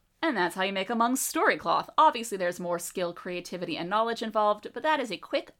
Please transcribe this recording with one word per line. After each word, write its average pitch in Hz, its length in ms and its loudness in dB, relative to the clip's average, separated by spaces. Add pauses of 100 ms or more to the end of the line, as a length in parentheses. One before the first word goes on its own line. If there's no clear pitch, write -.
(240)
And 294 140 2
that's 175 160 2
how 190 80 -4
you 196 100 2
make 196 200 -2
a - 20 0
Hmong 233 240 2
story 330 400 2
cloth. 165 400 0
Obviously, 247 400 4
there's 175 220 -2
more 175 180 -2
skill, 175 340 -4
creativity, 175 640 -8
and 170 140 -4
knowledge 226 320 0
involved, 214 500 0
but 240 120 -8
that 311 160 2
is 233 120 -4
a 170 60 -4
quick - 320 -6 (100)